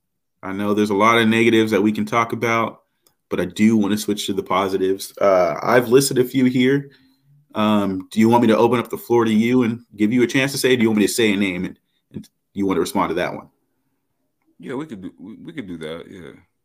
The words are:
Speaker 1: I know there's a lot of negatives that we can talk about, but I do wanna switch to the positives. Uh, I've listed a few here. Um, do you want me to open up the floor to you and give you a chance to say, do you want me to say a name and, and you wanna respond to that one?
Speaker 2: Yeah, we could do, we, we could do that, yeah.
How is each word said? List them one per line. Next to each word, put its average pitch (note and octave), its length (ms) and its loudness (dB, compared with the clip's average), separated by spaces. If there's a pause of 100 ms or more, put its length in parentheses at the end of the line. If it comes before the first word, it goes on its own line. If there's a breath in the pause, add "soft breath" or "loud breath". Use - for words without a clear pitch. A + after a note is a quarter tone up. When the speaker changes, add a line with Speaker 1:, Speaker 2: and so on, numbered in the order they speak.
(420)
Speaker 1:
I F#2+ 100 -10
know G#2 220 -2
there's G#2 160 0
a G#2 40 -2
lot A2+ 240 2
of A2+ 100 2
negatives A2+ 420 2
that G2+ 120 2
we G#2+ 100 2
can G#2+ 120 -4
talk A#2 280 -2
about, A2+ 500 -4 (460)
but F2+ 120 -6
I F2 40 0
do G#2+ 320 2
wanna G2+ 200 0
switch G#2 300 -4
to G#2+ 60 -4
the G2 100 -4
positives. F#2+ 760 -2
Uh, F2+ 440 2
I've A2+ 260 2
listed C3+ 300 4
a B2+ 60 4
few B2+ 220 0
here. C3 440 0 (640 soft breath)
Um, G#2 560 -2
do - 80 -8
you A2 100 6
want A#2+ 140 6
me A2+ 60 4
to G#2+ 80 4
open A#2+ 220 2
up A#2 120 -6
the - 80 -8
floor A#2 260 0
to A2+ 80 -2
you A#2+ 300 2
and A#2 180 -2 (160)
give G#2 160 0
you B2 100 2
a A2+ 40 2
chance C#3 260 -2
to C3+ 60 -8
say, B2+ 180 2
do A#2 60 2
you A2+ 60 4
want A2 120 0
me F#2+ 60 2
to - 60 -2
say A2 200 2
a F#2 40 -2
name F#2 300 -4
and, - 120 -12 (340)
and - 160 -16 (240)
you G2 140 -4
wanna F#2 140 0
respond F2 300 -2
to D#2+ 40 -4
that F2 200 -4
one? - 140 -16 (1080)
Speaker 2:
Yeah, - 160 -12
we D3 120 -8
could G2+ 160 -14
do, F2+ 160 -14
we, G2 180 -18
we D#3+ 160 -20
could C#3 140 -12
do F2 120 -12
that, D#2 320 -12
yeah. D#2+ 220 -18 (320)